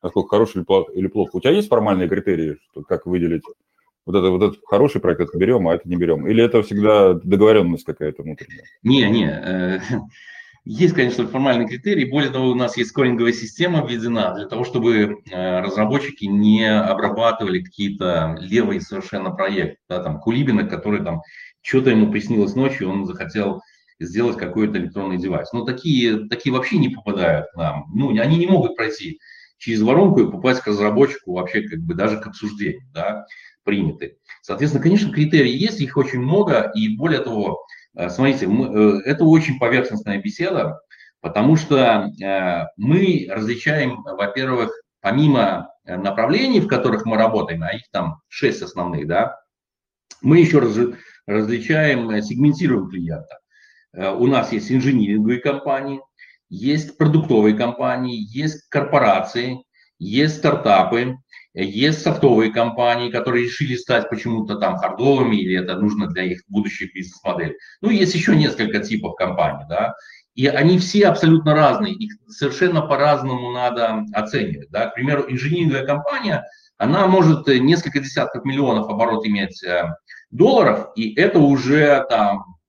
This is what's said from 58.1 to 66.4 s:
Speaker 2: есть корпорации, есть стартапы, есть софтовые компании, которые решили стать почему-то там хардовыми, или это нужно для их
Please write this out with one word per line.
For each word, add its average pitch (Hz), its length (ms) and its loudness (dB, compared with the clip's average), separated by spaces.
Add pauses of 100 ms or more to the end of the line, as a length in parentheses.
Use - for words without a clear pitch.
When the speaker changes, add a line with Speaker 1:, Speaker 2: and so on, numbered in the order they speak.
Speaker 2:
есть 147 400 -6
корпорации, 123 880 0 (400)
есть 143 380 0
стартапы, 117 800 2 (400)
есть 101 460 -2
софтовые 117 500 4
компании, 120 600 0
которые 120 340 0
решили 127 300 -4
стать 117 340 0
почему-то 110 480 -4
там 92 200 -2
хардовыми, 123 600 2
или 92 220 -2
это 90 180 -6
нужно 104 300 -2
для 90 160 -4
их 90 240 -6